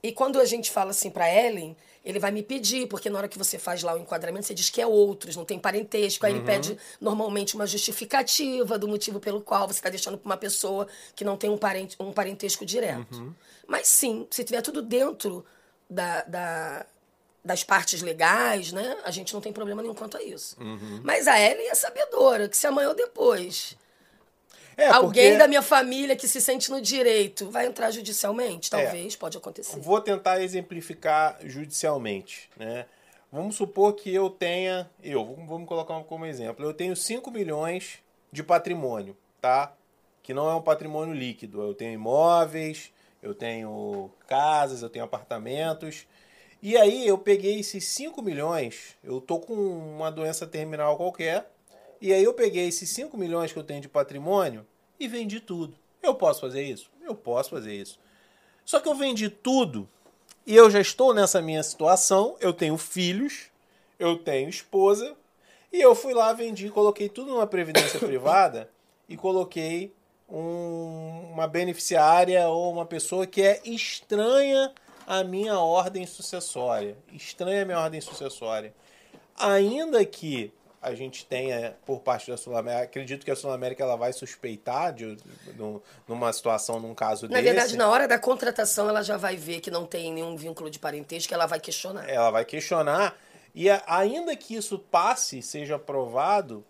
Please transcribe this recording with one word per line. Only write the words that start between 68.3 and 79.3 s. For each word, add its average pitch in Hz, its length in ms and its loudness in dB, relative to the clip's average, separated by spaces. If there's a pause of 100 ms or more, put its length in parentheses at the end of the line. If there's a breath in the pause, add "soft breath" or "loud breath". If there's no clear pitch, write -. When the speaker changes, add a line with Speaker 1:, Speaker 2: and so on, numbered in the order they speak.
Speaker 2:
e 165 80 -14
coloquei 185 760 -2 (380)
um, 165 1000 -8
uma 160 160 -2
beneficiária 175 1000 4
ou 170 240 0
uma 170 120 -4
pessoa 170 400 -4
que 185 160 -2
é 202 220 6
estranha 262 1080 0 (360 loud breath)
à 190 160 0
minha 196 360 -2
ordem 180 460 2
sucessória. 123 920 -6 (140)
Estranha 190 500 -4
à 196 40 -2
minha 180 140 -4
ordem 160 220 -4
sucessória. 110 720 -8 (640 soft breath)